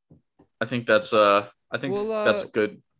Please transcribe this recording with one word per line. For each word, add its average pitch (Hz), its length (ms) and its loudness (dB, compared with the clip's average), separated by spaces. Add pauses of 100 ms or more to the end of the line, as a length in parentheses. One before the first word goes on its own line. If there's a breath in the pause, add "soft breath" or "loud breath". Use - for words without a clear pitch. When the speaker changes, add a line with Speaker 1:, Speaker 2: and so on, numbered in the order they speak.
(600)
Speaker 1:
I 113 40 -4
think 120 200 -8
that's, 107 280 0
uh, 104 340 4 (240)
I - 60 -6
think 139 160 -6
Speaker 2:
Well, 214 320 -4
Speaker 1:
that's 104 200 0
Speaker 2:
uh, - 80 -20
Speaker 1:
good, 107 280 -2 (180)